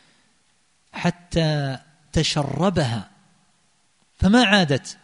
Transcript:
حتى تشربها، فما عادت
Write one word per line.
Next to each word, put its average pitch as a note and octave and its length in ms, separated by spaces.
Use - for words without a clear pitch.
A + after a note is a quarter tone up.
حتى D3+ 840
تشربها، C#3+ 1000
فما A#3 300
عادت F#3 600